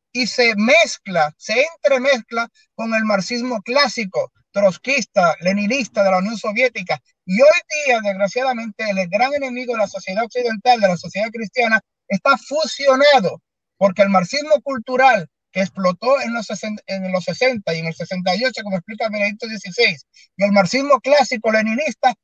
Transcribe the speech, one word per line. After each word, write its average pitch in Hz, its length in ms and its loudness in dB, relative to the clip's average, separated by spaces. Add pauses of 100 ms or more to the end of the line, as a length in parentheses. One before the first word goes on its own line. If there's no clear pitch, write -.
(120)
y 247 140 -2
se 233 300 2
mezcla, 202 840 2
se 233 260 0 (120)
entremezcla 247 760 0 (240)
con 226 220 -4
el 220 100 -2
marxismo 220 560 -2
clásico, 226 720 -2 (200)
trotskista, 196 920 0
leninista 202 640 -2
de 190 60 2
la 185 80 4
Unión 208 200 -4
Soviética. 208 600 -2 (240)
Y 185 160 -2
hoy 311 220 8 (240)
día, 240 160 2
desgraciadamente, 220 880 -4
el 190 200 -2
gran 233 260 0
enemigo 247 380 -6
de 220 60 -2
la 202 80 0
sociedad 190 360 -6
occidental, 240 580 0
de 196 60 6
la 180 100 0
sociedad 196 320 -6
cristiana, 226 500 0 (280)
está 254 320 2
fusionado, 277 1000 2 (380)
porque 196 240 2
el 202 80 4
marxismo 285 540 0
cultural 254 680 2 (220)
que 185 100 -2
explotó 196 600 0
en 233 120 -4
los 233 140 -6
sesen-, 214 400 -8
en 190 240 -6
los 180 120 -2
sesenta 208 520 -2
y 160 40 -4
en 165 60 -6
el 165 80 -4
sesenta 180 420 -4
y 220 80 -2
ocho, 240 200 -4
como 196 140 -4
explica 214 320 -6
Benedicto 208 380 -4
dieciséis, 202 600 -4 (280)
y 190 80 -2
el 202 80 2
marxismo 247 500 4
clásico 254 500 2
leninista 220 720 0